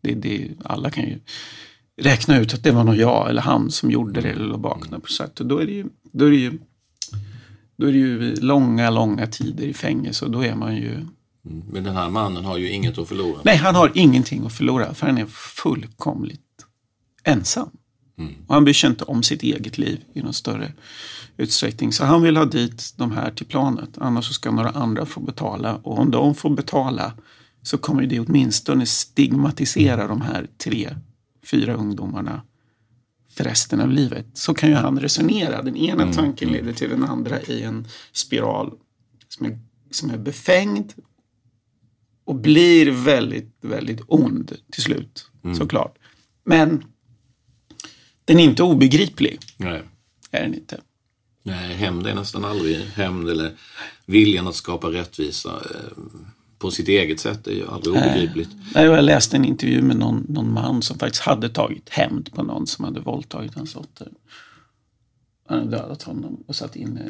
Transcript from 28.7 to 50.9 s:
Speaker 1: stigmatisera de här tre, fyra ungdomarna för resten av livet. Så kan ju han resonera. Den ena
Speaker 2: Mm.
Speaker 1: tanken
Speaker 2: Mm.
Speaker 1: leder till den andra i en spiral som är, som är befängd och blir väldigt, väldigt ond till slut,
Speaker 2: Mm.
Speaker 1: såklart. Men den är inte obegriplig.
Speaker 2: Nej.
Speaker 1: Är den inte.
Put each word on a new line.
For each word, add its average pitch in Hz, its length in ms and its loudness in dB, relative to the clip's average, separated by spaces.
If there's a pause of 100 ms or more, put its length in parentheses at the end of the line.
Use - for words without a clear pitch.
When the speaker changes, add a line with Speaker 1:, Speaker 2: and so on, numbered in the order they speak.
Speaker 1:
stigmatisera 139 1200 2
de 110 140 -4
här 110 260 -6 (120)
tre, - 380 -6 (540)
fyra 120 240 2
ungdomarna 101 680 -6 (920)
för 143 80 -4
resten 113 360 -2
av 123 100 2
livet. 131 440 0
Så - 200 -2
kan 151 140 2
ju 151 60 6
han 135 260 2
resonera. 180 640 0
Den 131 140 -6
ena 160 260 0
Speaker 2:
Mm. 175 120 0
Speaker 1:
tanken 143 340 -2
Speaker 2:
Mm. 120 120 0
Speaker 1:
leder 117 180 -8
till 131 120 -4
den 127 140 0
andra 123 360 -4
i 117 220 -8
en 113 240 -8 (260)
spiral 113 600 -4 (560)
som - 180 -10
är, 117 120 -8 (320)
som 147 200 -6
är 117 80 -6
befängd 190 760 0 (1400)
och 139 60 -2
blir 156 540 8
väldigt, 123 720 0
väldigt 113 460 -6
ond - 500 2 (160)
till - 100 -6
slut, - 440 -6 (180)
Speaker 2:
Mm. 87 120 -4
Speaker 1:
såklart. - 380 -2 (500)
Men 160 400 4 (1400)
den 170 160 8
är 170 40 10
inte 139 180 6
obegriplig. 156 760 4 (180)
Speaker 2:
Nej. 87 260 -8 (480)
Speaker 1:
Är 85 120 -4
den - 120 -4
inte. - 260 -16 (600)